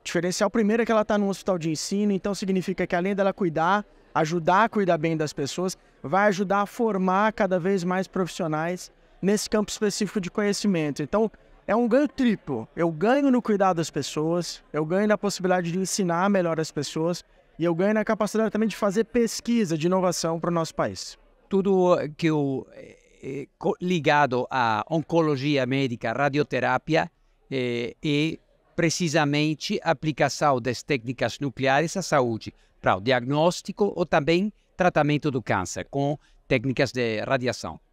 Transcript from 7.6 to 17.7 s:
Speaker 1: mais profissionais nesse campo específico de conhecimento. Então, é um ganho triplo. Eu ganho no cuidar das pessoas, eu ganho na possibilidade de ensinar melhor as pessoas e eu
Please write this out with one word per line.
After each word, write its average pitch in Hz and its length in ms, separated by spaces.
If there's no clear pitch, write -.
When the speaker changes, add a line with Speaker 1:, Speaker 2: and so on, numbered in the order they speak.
Speaker 1:
mais 185 240
profissionais 170 840
nesse 202 300
campo 214 200
específico 208 500
de 175 100
conhecimento. 185 720
Então, 208 280
é 196 80
um 240 140
ganho 269 180
triplo. 147 680
Eu 170 160
ganho 247 420
no 247 100
cuidar 196 300
das 160 180
pessoas, 160 720
eu 156 140
ganho 190 220
na 208 100
possibilidade 180 540
de 180 60
ensinar 185 520
melhor 175 300
as 160 100
pessoas 160 540
e 160 60
eu 170 100